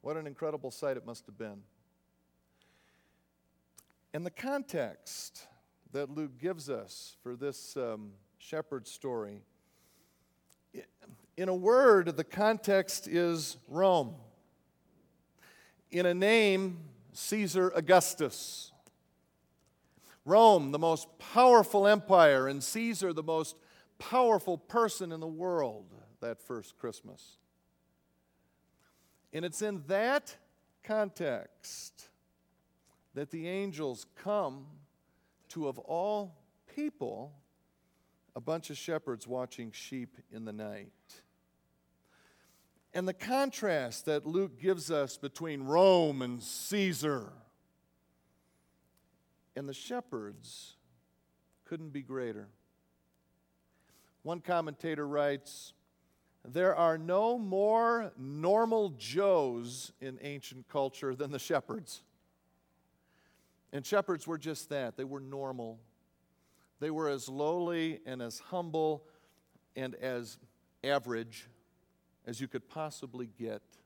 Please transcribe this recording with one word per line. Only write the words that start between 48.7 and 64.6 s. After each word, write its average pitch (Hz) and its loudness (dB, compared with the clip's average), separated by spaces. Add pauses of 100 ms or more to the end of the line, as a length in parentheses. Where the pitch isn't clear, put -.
and 139 -8
the 135 -10
shepherds 117 -12 (880)
couldn't 160 -12
be 139 -12
greater. 120 -10 (1700)
One 165 -6
commentator 156 -4
writes, 143 -4 (720)
"There 165 0
are 165 2
no 202 0
more 220 0
normal 190 0
Joes 127 0
in 131 -12
ancient 135 -14
culture 135 -4
than 139 -6
the 139 -6
shepherds." - -6 (1700)
And 135 -10
shepherds 196 -2
were 165 -8
just 151 -10